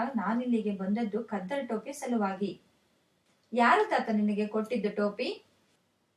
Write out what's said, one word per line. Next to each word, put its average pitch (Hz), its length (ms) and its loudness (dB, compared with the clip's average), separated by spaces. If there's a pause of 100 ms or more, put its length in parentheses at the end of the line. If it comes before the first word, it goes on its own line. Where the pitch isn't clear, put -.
(160)
ನಾನಿಲ್ಲಿಗೆ 214 600 0
ಬಂದದ್ದು 208 480 -2
ಖದ್ದರ್ 233 440 -4
ಟೋಪಿ 226 240 -4
ಸಲುವಾಗಿ. 202 680 -2 (920)
"ಯಾರು 247 380 6
ತಾತ 269 200 0
ನಿನಗೆ 208 360 2
ಕೊಟ್ಟಿದ್ದು 214 500 -2
ಟೋಪಿ?" 240 480 -2 (720)